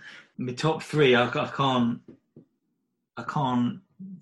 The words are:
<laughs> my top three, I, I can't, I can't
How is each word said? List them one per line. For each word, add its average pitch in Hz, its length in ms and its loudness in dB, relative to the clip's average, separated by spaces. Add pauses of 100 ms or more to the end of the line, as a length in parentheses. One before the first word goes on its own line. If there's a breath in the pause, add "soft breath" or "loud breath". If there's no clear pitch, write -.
(180)
<laughs> - 200 -20
my 127 160 -6
top 156 300 -2
three, 139 320 4
I, 123 120 4
I 135 200 -4
can't, 127 520 0 (1200)
I 123 60 -10
can't 123 560 -2 (420)